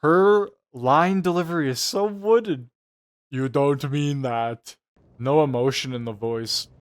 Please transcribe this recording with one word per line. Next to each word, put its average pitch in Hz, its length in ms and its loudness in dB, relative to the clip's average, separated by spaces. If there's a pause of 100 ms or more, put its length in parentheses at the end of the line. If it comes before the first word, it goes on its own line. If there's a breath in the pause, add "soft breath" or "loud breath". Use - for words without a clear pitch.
Her 196 480 4 (240)
line 156 480 2
delivery 170 480 -2
is 127 100 -4
so - 260 -2
wooden. 208 640 0 (600)
You 131 200 -4
don't 139 420 0
mean 143 300 -2
that. 117 540 -4 (440)
No 139 240 2
emotion 131 500 0
in 120 120 -8
the 117 60 -8
voice. 113 560 -6 (220)